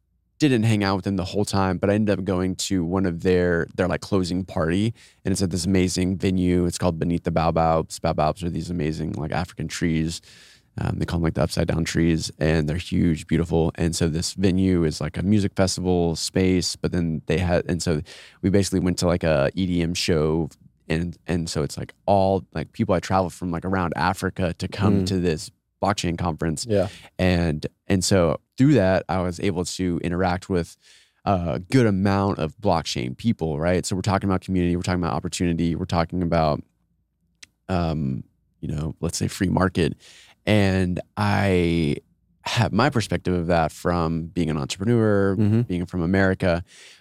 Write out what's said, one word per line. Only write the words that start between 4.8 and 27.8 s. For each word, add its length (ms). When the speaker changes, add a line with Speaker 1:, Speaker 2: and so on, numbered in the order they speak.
Speaker 1:
and 80
it's 100
at 80
this 160
amazing 520
venue. 480
It's 120
called 220
Beneath 240
the 80
Baobabs. 680
Baobabs 440
are 80
these 180
amazing, 440
like, 180
African 360
trees. 540
Um, 220
they 60
call 120
them, 60
like, 120
the 60
upside 280
down 140
trees, 540
and 320
they're 80
huge, 480
beautiful. 480
And 220
so 120
this 260
venue 500
is, 180
like, 160
a 60
music 320
festival 600
space, 600
but 160
then 340
they 140
had, 280
and 140
so 200
we 80
basically 300
went 180
to, 80
like, 160
a 320
E 100
D 160
M 140
show. 540
And, 380
and 240
so 140
it's, 160
like, 140
all, 480
like, 200
people 200
I 60
travel 320
from, 200
like, 140
around 300
Africa 640
to 80
come 340
Speaker 2:
Mm. 60
Speaker 1:
to 120
this 300
blockchain 340
conference. 540
Speaker 2:
Yeah. 200
Speaker 1:
And, 480